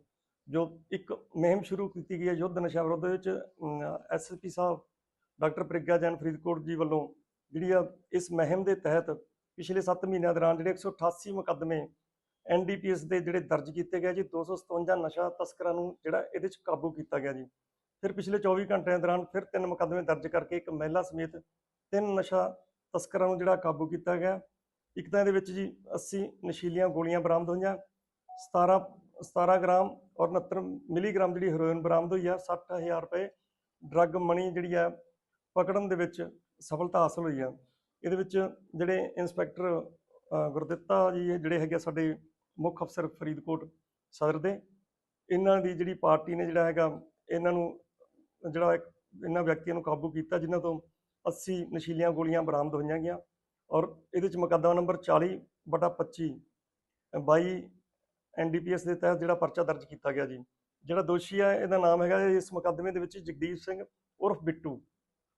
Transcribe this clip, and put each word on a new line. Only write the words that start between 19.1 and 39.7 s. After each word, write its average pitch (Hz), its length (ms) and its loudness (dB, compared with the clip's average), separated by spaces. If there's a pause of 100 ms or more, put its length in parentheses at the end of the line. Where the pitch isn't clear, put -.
ਫਿਰ 196 200 -6
ਤਿੰਨ 185 220 -2
ਮੁਕੱਦਮੇ 175 340 0
ਦਰਜ 156 260 0
ਕਰਕੇ 170 300 -2
ਇੱਕ 170 120 -6
ਮਹਿਲਾ 156 320 0
ਸਮੇਤ 165 360 -6 (540)
ਤਿੰਨ 202 220 0
ਨਸ਼ਾ 185 460 0 (360)
ਤਸਕਰਾਂ 185 320 0
ਨੂੰ 185 100 0
ਜਿਹੜਾ 180 180 4
ਕਾਬੂ 160 320 -2
ਕੀਤਾ 175 280 -2
ਗਿਆ। 185 260 0 (560)
ਇੱਕ 156 120 -10
ਤਾਂ 202 100 4
ਇਹਦੇ 196 120 6
ਵਿੱਚ 190 200 0
ਜੀ 196 260 -6 (160)
ਅੱਸੀ 196 380 -6 (140)
ਨਸ਼ੀਲੀਆਂ 175 440 0
ਗੋਲੀਆਂ 165 300 0
ਬਰਾਮਦ 170 300 2
ਹੋਈਆਂ, 190 280 0 (600)
ਸਤਾਰਾਂ, 185 420 4 (440)
ਸਤਾਰਾਂ 180 340 4
ਗ੍ਰਾਮ 185 420 4 (200)
ਔਰ 165 100 4
ਉਣੱਤਰ 180 320 -2
ਮਿਲੀਗ੍ਰਾਮ 185 720 0
ਜਿਹੜੀ 180 180 0
ਹੈਰੋਇਨ 165 300 0
ਬਰਾਮਦ 170 300 2
ਹੋਈ 185 160 0
ਆ, 180 100 2
ਸੱਠ 175 340 -6
ਹਜ਼ਾਰ 170 300 -2
ਰੁਪਏ 185 280 -4 (560)
ਡਰੱਗ 165 300 2
ਮਨੀ 180 360 0
ਜਿਹੜੀ 175 220 -2
ਆ 170 160 2 (640)
ਪਕੜਨ 190 340 2
ਦੇ 185 80 0
ਵਿੱਚ 170 340 -4 (300)
ਸਫਲਤਾ 175 400 -2
ਹਾਸਲ 160 220 2
ਹੋਈ 151 180 -2
ਆ। 131 180 -4 (460)
ਇਹਦੇ 170 120 0
ਵਿੱਚ 185 340 0 (260)
ਜਿਹੜੇ 180 420 0
ਇੰਸਪੈਕਟਰ, 175 760 -2 (440)